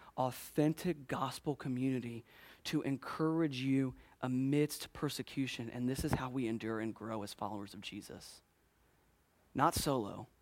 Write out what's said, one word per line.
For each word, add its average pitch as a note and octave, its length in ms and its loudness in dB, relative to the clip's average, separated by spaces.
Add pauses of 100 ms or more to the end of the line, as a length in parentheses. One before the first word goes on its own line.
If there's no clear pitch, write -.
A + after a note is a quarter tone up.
(160)
authentic D3+ 920 0
gospel C3+ 480 -2
community B2+ 680 -2 (400)
to - 180 0
encourage D#3 800 2
you C3+ 340 4 (260)
amidst C3+ 720 2
persecution. C3 760 -4
And B2 180 0
this C3+ 160 0
is D3 80 2
how C3 160 0
we B2+ 180 -2
endure A2 340 -2
and A2 140 -4
grow A2 280 -6
as G#2 100 -8
followers G2+ 420 -6
of F#2+ 60 -12
Jesus. - 640 -12 (1120)
Not D3+ 200 6
solo, A#2+ 540 0 (140)